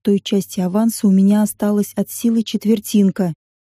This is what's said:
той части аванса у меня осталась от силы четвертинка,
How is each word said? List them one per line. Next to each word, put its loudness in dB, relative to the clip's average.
той 2
части -4
аванса 0
у 4
меня 4
осталась -2
от -4
силы -2
четвертинка, 0